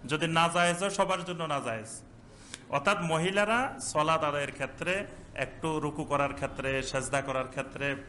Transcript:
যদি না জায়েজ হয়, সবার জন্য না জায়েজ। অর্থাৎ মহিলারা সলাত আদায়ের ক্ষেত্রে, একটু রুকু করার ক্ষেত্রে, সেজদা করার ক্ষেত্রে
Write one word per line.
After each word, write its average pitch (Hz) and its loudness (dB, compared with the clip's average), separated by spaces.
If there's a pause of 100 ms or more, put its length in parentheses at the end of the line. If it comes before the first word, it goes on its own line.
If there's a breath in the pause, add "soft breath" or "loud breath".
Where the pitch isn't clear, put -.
যদি 156 0
না 165 6
জায়েজ 175 4
হয়, 196 2
সবার 185 2
জন্য 170 -6
না 147 -2
জায়েজ। 113 -6 (680 loud breath)
অর্থাৎ 156 2
মহিলারা 202 2
সলাত 156 2
আদায়ের 143 0
ক্ষেত্রে, 175 -4 (280 loud breath)
একটু 151 -2
রুকু 147 -2
করার 139 0
ক্ষেত্রে, 135 -2
সেজদা 135 0
করার 131 -2
ক্ষেত্রে 139 -4 (120)